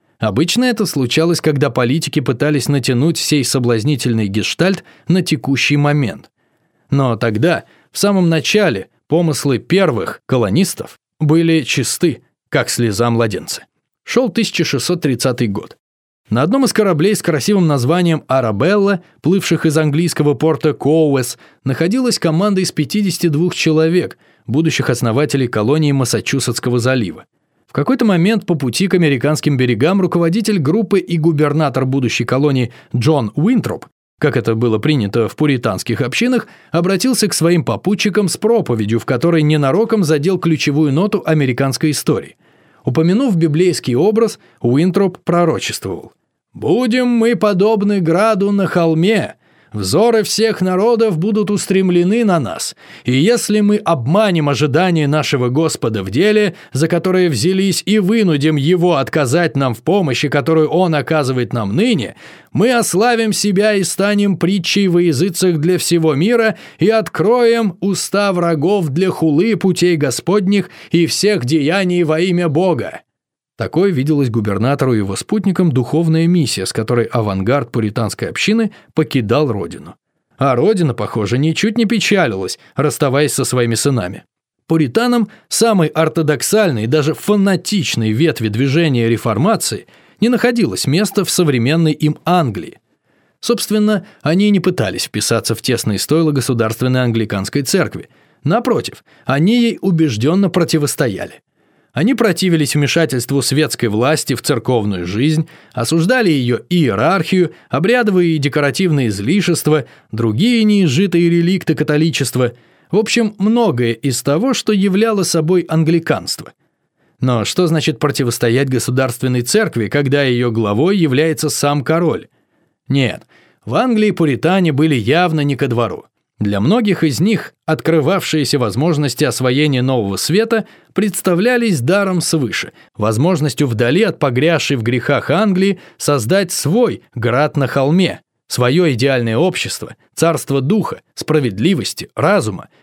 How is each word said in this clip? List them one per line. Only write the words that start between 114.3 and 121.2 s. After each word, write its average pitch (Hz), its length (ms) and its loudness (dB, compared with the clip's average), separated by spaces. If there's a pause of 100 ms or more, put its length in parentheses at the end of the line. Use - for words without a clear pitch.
что - 180 -2
являло 202 520 0
собой 170 380 0
англиканство. 160 920 -2 (680)
Но 123 240 0
что 180 220 0
значит 156 320 -2
противостоять 127 720 0
государственной 127 720 -2
церкви, 120 480 -2
когда 143 340 0
ее 123 300 0
главой 113 460 0
является 151 500 0